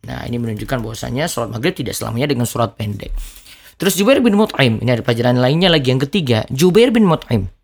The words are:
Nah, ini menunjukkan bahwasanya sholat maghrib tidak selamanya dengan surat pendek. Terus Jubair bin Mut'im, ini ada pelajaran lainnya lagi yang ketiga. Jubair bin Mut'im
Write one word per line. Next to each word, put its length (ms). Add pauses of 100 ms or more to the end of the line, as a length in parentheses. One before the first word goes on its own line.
Nah, 160
ini 160
menunjukkan 400
bahwasanya 480
sholat 240
maghrib 240
tidak 240
selamanya 320
dengan 160
surat 320
pendek. 320 (640)
Terus 240
Jubair 240
bin 160
Mut'im, 400
ini 160
ada 80
pelajaran 320
lainnya 320
lagi 240
yang 80
ketiga. 480
Jubair 480
bin 80
Mut'im 480 (120)